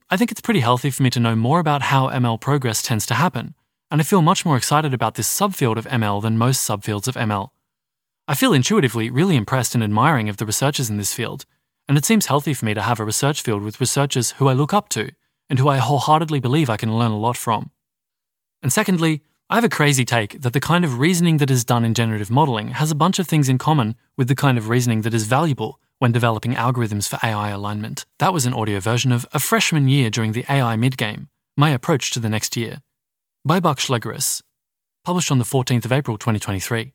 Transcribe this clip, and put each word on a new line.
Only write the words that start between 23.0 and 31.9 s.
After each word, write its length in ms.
of 80
things 200
in 120
common 360
with 100
the 80
kind 220
of 120
reasoning 320
that 120
is 140
valuable 520
when 120
developing 440
algorithms 520
for 140
A 100
I 200
alignment. 560
That 160
was 140
an 80
audio 240
version 320
of 220
A 60
Freshman 480
Year 220
During 220
the 180
A 120
I 140
Midgame, 520
My 140
Approach 420